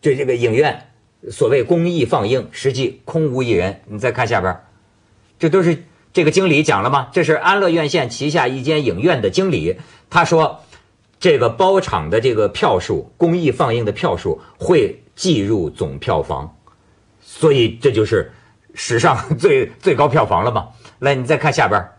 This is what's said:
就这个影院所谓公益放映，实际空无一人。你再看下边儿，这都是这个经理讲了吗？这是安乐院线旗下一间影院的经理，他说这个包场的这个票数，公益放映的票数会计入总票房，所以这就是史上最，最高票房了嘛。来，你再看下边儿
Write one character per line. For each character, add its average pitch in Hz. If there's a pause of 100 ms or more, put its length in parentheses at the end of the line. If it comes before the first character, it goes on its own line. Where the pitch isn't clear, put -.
就 151
这 135
个 127
影 117
院 135 (420)
所 113
谓 127
公 170
益 165
放 110
映， 123
实 -
际 127
空 160
无 127
一 120
人。 92
你 104
再 120
看 120
下 104
边 92
儿， - (720)
这 165
都 185
是 165 (280)
这 180
个 151
经 185
理 147
讲 98
了 123
吗？ 139
这 170
是 147
安 185
乐 185
院 160
线 135
旗 139
下 147
一 131
间 151
影 95
院 143
的 98
经 185
理， 90 (320)
他 175
说 160 (580)
这 151
个 117
包 190
场 80
的 110
这 123
个 104
票 98
数， 87
公 170
益 165
放 117
映 117
的 101
票 117
数 85 (200)
会 156 (220)
计 156
入 98
总 69
票 78
房， 73 (680)
所 -
以 117
这 139
就 110
是 98 (440)
史 -
上 139 (220)
最， 135
最 170
高 143
票 143
房 98
了 120
嘛。 104 (300)
来， 139
你 127
再 143
看 147
下 -
边 101
儿 -